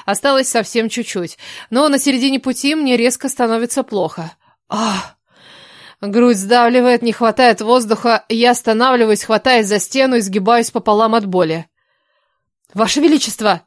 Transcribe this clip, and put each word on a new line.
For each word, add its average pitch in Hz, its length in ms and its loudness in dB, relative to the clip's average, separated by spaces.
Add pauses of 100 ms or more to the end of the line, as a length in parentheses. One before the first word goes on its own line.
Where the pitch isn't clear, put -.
Осталось 262 440 0
совсем 226 400 -2
чуть-чуть. 202 500 -8 (320)
Но 277 180 2
на 277 100 2
середине 269 400 0
пути 269 360 -2
мне 269 220 0
резко 240 320 -2
становится 240 540 -2
плохо. 170 500 -6 (360)
Ах! 214 480 -6 (840)
Грудь 226 360 2
сдавливает, 240 680 2
не 233 100 0
хватает 226 500 2
воздуха. 226 680 0
Я 233 220 2
останавливаюсь, 233 720 2
хватаясь 226 420 2
за 202 120 0
стену 262 380 0
и 226 40 0
сгибаюсь 214 500 0
пополам 220 440 0
от 214 120 0
боли. 165 400 -2 (1080)
«Ваше 220 260 0
Величество!» 214 680 2